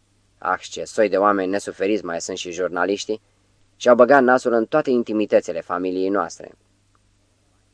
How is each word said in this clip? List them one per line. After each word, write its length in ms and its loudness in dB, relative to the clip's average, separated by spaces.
ah, 220 -4
ce 240 -14
soi 260 0
de 80 0
oameni 340 2
nesuferiți 540 -4
mai 160 -8
sunt 160 -10
și 140 -12
jurnaliștii, 720 -4
și-au 200 4
băgat 280 6
nasul 300 2
în 120 2
toate 240 -2
intimitățile 720 0
familiei 480 -4
noastre. 420 -6